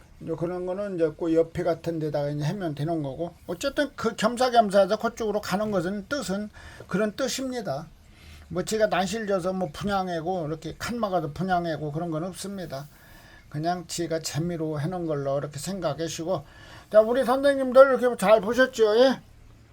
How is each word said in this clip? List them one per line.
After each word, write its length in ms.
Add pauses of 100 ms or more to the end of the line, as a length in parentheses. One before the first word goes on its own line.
(220)
이제 140
그런 300
거는 300
이제 240
그 160
옆에 280
같은 360
데다가 300
이제 160
하면 280
되는 300
거고 320 (100)
어쨌든 500
그 200
겸사겸사 680
해서 160
그쪽으로 420
가는 300
것은 400
뜻은 400 (380)
그런 280
뜻입니다. 720 (640)
뭐 140
제가 240
난실 400
져서 260
뭐 180
분양하고 760
이렇게 300
칸 220
막아서 320
분양하고 600
그런 180
건 140
없습니다. 640 (640)
그냥 380
제가 320
재미로 600
해놓은 260
걸로 320
이렇게 220
생각하시고. 840 (480)
자, 100
우리 220
선생님들 760
이렇게 180
잘 240
보셨죠? 580
예? 220 (520)